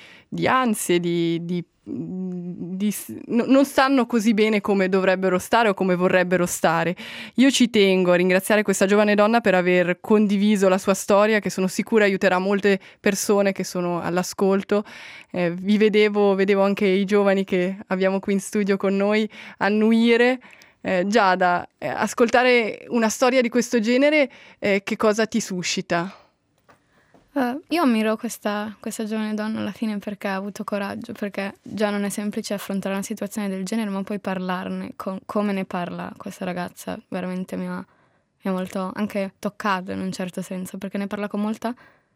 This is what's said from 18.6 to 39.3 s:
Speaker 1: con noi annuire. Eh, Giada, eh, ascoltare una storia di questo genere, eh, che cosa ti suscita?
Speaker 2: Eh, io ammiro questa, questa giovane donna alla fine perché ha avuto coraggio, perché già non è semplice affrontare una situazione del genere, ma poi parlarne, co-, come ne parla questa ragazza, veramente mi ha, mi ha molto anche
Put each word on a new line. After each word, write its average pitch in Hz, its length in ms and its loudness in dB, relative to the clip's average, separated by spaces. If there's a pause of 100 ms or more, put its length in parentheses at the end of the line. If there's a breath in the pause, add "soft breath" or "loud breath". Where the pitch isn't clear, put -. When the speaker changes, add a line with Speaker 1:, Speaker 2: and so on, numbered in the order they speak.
Speaker 1:
con 196 180 0
noi 208 320 0 (300 loud breath)
annuire. 226 800 4 (480 loud breath)
Eh, 185 220 0
Giada, 185 580 2 (120)
eh, - 100 -8
ascoltare 240 1000 2
una 226 180 2
storia 254 340 2
di 240 60 2
questo 240 320 0
genere, 269 500 4 (300 loud breath)
eh, 202 240 2
che 214 140 -4
cosa 220 280 2
ti 220 140 -2
suscita? 180 720 -4 (1200 loud breath)
Speaker 2:
Eh, 262 280 -2 (100)
io 330 120 0
ammiro 220 360 2
questa, 208 640 -6
questa 226 240 -8
giovane 214 280 -4
donna 214 280 -4
alla 208 100 -4
fine 214 280 -4
perché 202 280 -8
ha 196 80 -2
avuto 202 300 -8
coraggio, 202 480 -6
perché 196 480 -8
già 208 280 -2
non 202 140 -2
è 202 60 -4
semplice 208 440 -6
affrontare 196 420 -6
una 196 80 -4
situazione 202 440 -8
del 190 160 -6
genere, 220 280 -4
ma 196 120 -6
poi 202 160 -6
parlarne, 185 800 -6
co-, 190 280 -8
come 208 280 -2
ne 190 100 -4
parla 175 540 -8
questa 196 260 -14
ragazza, 180 640 -8
veramente 185 480 -8
mi 185 100 -6
ha, 180 120 -8
mi - 760 -12
ha - 20 -2
molto 185 400 -6
anche 202 460 -6